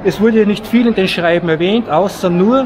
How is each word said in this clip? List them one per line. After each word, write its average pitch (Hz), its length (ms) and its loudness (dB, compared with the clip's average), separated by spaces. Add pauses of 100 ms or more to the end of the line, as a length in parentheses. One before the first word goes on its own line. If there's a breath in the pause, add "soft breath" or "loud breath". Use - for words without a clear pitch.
Es 196 180 -2
wurde 220 240 4
nicht 202 220 -4
viel 240 200 2
in 226 80 0
den 190 120 0
Schreiben 170 420 0
erwähnt, 185 400 0
außer 185 400 -2
nur, 214 360 2